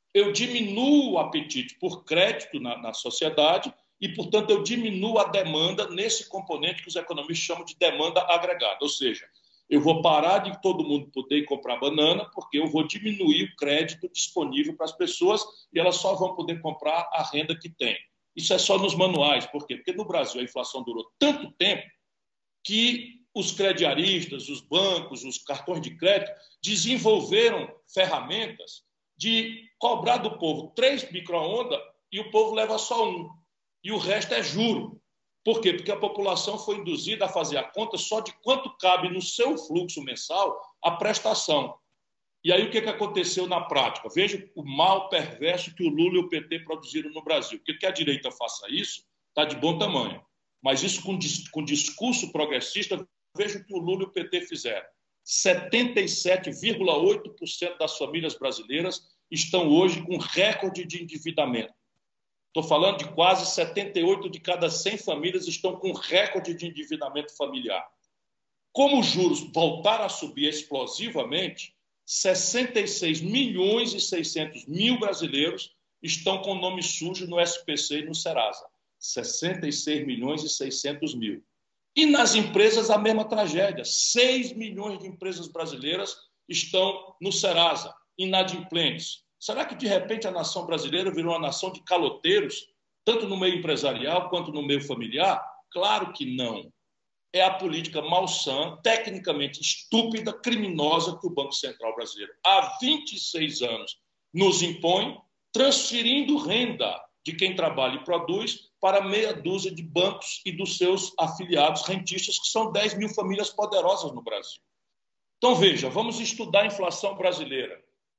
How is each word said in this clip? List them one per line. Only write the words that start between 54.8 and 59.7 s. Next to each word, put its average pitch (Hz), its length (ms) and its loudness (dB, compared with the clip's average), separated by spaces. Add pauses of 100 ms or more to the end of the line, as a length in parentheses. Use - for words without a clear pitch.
Setenta 220 800 2
e 185 80 -2
sete 185 420 0
vírgula 185 460 0
oito 185 340 2
por - 160 -12
cento 175 300 -6
das - 200 -2
famílias 151 360 -4
brasileiras 135 720 -4 (220)
estão 165 400 2
hoje 165 340 6